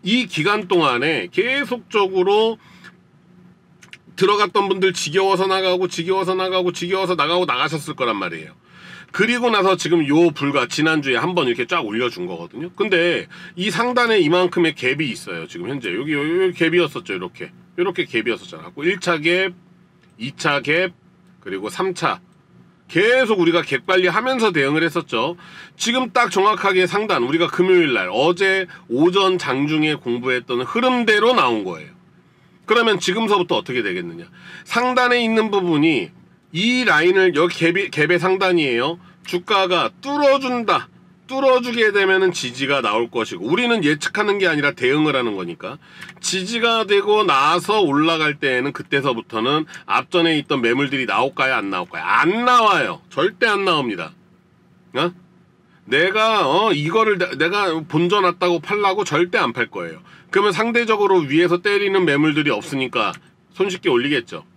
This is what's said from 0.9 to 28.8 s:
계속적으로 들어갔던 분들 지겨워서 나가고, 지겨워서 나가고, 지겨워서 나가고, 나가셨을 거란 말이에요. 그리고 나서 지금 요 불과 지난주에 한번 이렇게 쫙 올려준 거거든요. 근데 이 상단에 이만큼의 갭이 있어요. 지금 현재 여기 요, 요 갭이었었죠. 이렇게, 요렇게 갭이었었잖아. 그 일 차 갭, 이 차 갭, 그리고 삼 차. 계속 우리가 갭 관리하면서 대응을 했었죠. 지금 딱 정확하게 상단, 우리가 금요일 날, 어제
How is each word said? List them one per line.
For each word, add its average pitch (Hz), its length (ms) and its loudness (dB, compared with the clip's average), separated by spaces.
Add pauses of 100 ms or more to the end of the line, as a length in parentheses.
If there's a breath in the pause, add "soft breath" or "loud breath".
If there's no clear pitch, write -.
계속적으로 214 1300 0 (1600 loud breath)
들어갔던 202 540 0
분들 185 240 0
지겨워서 190 520 0
나가고, 185 420 0
지겨워서 185 460 -2
나가고, 185 380 -2
지겨워서 185 420 -2
나가고, 170 300 0
나가셨을 147 500 -4
거란 117 220 -2
말이에요. 82 360 -8 (600 loud breath)
그리고 240 380 0
나서 190 260 2
지금 165 320 0
요 160 220 4
불과 139 360 -2
지난주에 147 500 0
한번 160 300 0
이렇게 120 200 -2
쫙 165 180 -2
올려준 107 420 -4
거거든요. 92 480 -12
근데 175 540 0 (260 loud breath)
이 190 160 -4
상단에 240 500 2
이만큼의 175 520 2
갭이 139 300 -4
있어요. 90 440 -8
지금 87 220 -10
현재 117 260 -6
여기 147 200 -4
요, 143 60 -2
요 180 320 0
갭이었었죠. 165 580 -2
이렇게, 90 420 -10 (260)
요렇게 180 280 -2
갭이었었잖아. 92 680 -6
그 143 100 -12
일 185 140 0
차 175 200 -2
갭, 180 340 0 (680)
이 123 180 -8
차 143 260 0
갭, 175 300 0 (480)
그리고 98 280 -8
삼 190 240 -4
차. 139 260 -2 (680)
계속 220 520 2
우리가 165 220 4
갭 135 240 -4
관리하면서 208 680 2
대응을 151 300 0
했었죠. 160 560 -4 (400 loud breath)
지금 240 320 -2
딱 240 200 2
정확하게 196 560 2
상단, 190 360 -2
우리가 160 240 0
금요일 175 480 2
날, 92 180 -2
어제 180 540 2 (240 loud breath)